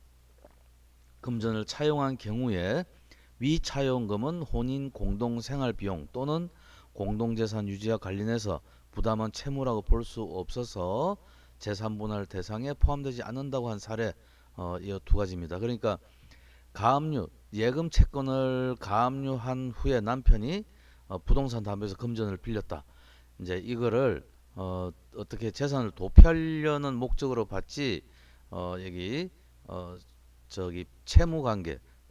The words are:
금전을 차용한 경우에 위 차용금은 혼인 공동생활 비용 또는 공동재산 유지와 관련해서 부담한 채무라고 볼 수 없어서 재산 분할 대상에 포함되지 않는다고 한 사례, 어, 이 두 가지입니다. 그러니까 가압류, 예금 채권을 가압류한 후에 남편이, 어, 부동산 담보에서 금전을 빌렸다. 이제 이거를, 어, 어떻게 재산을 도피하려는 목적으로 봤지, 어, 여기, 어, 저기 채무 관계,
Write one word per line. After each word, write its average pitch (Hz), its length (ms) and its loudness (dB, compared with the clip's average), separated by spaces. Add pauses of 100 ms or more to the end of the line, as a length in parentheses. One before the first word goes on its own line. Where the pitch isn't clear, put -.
(1200)
금전을 113 440 -2
차용한 143 540 -2
경우에 110 680 -2 (560)
위 151 180 2
차용금은 131 840 -2
혼인 131 500 -4
공동생활 117 800 -2
비용 95 400 -6
또는 151 360 -4 (440)
공동재산 107 760 -2
유지와 104 300 -2
관련해서 101 640 -4 (320)
부담한 110 380 0
채무라고 131 520 -4
볼 113 220 2
수 113 180 -10
없어서 104 960 -4 (400)
재산 104 400 -6
분할 104 260 -6
대상에 107 480 -8
포함되지 135 500 0
않는다고 131 460 -6
한 107 100 -6
사례, 110 360 -4 (400)
어, 90 240 -8
이 98 260 -8
두 - 140 6
가지입니다. 90 400 -4
그러니까 113 400 -2 (720)
가압류, 135 560 0 (240)
예금 131 380 -2
채권을 131 920 2
가압류한 127 920 -2
후에 127 280 0
남편이, 120 640 2 (440)
어, 95 100 -8
부동산 120 440 2
담보에서 101 340 -4
금전을 110 420 -4
빌렸다. 101 460 -8 (540)
이제 90 200 -6
이거를, 117 680 0 (280)
어, 92 360 -6 (240)
어떻게 110 360 -8
재산을 139 400 -2
도피하려는 151 1040 8
목적으로 123 500 -2
봤지, 98 560 -4 (500)
어, 90 280 -6
여기, 92 500 -6 (360)
어, 90 340 -12 (500)
저기 90 380 -8 (180)
채무 160 380 6
관계, 98 360 -2 (320)